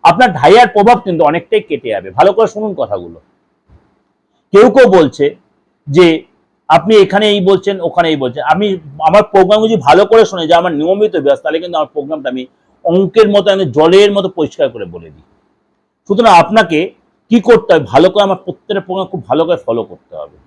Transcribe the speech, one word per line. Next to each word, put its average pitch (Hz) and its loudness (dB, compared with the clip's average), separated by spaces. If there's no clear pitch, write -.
আপনার 175 2
ঢাইয়ার 208 4
প্রভাব 220 4
কিন্তু 170 -4
অনেকটাই 165 -2
কেটে 127 -8
যাবে। 95 -8
ভালো 160 0
করে 214 0
শুনুন 214 -8
কথাগুলো। 87 -10
কেউ 214 6
কেউ 254 6
বলছে 147 0
যে 175 4
আপনি 160 2
এখানে 208 -2
এই 202 -2
বলছেন, 196 -2
ওখানে 170 -2
এই 156 -2
বলছেন। 127 -8
আমি 202 -2
আমার 202 4
প্রোগ্রাম 196 2
যদি 220 -2
ভালো 185 4
করে 220 4
শোনে, 175 -10
যে 170 4
আমার 175 -4
নিয়মিত 196 -2
অভ্যাস, 139 -2
তাহলে 160 -4
কিন্তু 175 -10
আমার 147 -6
প্রোগ্রামটা 143 -10
আমি 127 -10
অঙ্কের 190 0
মতো, 202 0
আমি 190 -2
জলের 185 4
মতো 190 -4
পরিষ্কার 151 -4
করে 104 -12
বলে 82 -20
দিই। 76 -20
সুতরাং 208 2
আপনাকে 165 0
কি 233 2
করতে 226 2
হবে, 160 2
ভালো 160 4
করে 202 0
আমার 185 -4
প্রত্যেকটা 190 -10
প্রোগ্রাম 180 -8
খুব 170 -10
ভালো 143 -2
করে 170 -4
ফলো 117 -6
করতে - -20
হবে। 76 -18